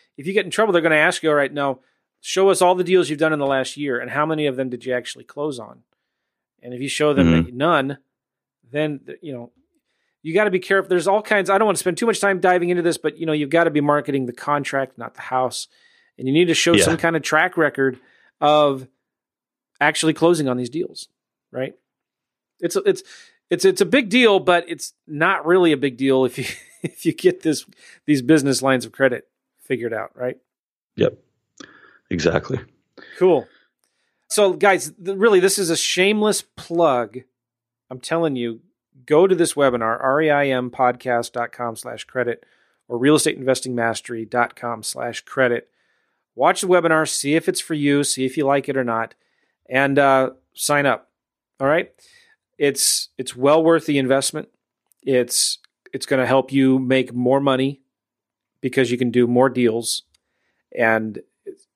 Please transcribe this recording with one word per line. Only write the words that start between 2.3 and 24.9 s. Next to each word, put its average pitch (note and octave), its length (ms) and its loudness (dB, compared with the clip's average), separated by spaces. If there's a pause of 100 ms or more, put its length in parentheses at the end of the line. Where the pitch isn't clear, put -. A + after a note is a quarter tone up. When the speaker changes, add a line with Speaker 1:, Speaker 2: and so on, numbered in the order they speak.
Speaker 1:
us F#3+ 120 2
all F3+ 140 4
the F3+ 80 -2
deals F3+ 260 2
you've D3 100 -6
done D#3 140 2
in D3+ 60 -2
the C#3+ 60 -2
last C3+ 320 -2
year, C#3+ 220 -4
and B2 120 -10
how D3 140 -2
many D#3 200 -2
of C3+ 120 -2
them C3 120 -4
did A#2+ 160 -12
you B2+ 80 -4
actually B2 300 -8
close D3 340 -8
on?" A#2 260 -18 (800)
And B2 120 -16
if B2 80 -10
you C#3 80 -8
show D3+ 240 0
them E2+ 180 4
that E2 160 4
Speaker 2:
Mm-hmm. B2 100 -14
Speaker 1:
none, C#3+ 400 0 (760)
then, D3 280 -4
th-, - 220 -18
you D#3+ 120 -14
know, A#2+ 180 -16 (720)
you D#3+ 120 -10
gotta G#3 180 2
be F#3 80 0
careful. G3 300 -2
There's F3+ 180 0
all G3+ 140 2
kinds, G3 280 -2
I G3 80 4
don't A3 80 2
wanna G3 120 0
spend F3+ 200 -4
too - 80 -2
much A3 140 0
time G3 220 0
diving F3+ 280 2
into F3 140 0
this, E3 140 0
but, D3+ 200 -6
you E3 80 -6
know, D#3+ 60 -2
you've D3+ 180 -2
gotta E3 220 2
be D3 80 0
marketing C#3+ 460 0
the A#2+ 80 -8
contract, C#3 640 -4
not A#2 160 -14
the - 80 -20
house. B2+ 480 -4 (480)
And C3 100 -8
you C3+ 60 -2
need E3+ 160 4
to D#3+ 40 2
show E3+ 220 2
Speaker 2:
Yeah. F3 80 6
Speaker 1:
some E3 140 2
kind E3 180 0
of D3+ 60 -2
track E3+ 340 0
record C3+ 420 0 (440)
of D3 460 2 (920)
actually D#3 340 0
closing D#3 360 2
on B2 80 -2
these B2 120 -6
deals, - 380 -10 (440)
right? C3 240 -8 (840)
It's E3+ 160 -4
a, G3 80 0
it's, F#3+ 180 0 (480)
it's, - 140 -4
it's F#3+ 160 4
a G3+ 60 2
big G#3 240 0
deal, G#3+ 320 4
but E3+ 260 2
it's E3 260 -12 (140)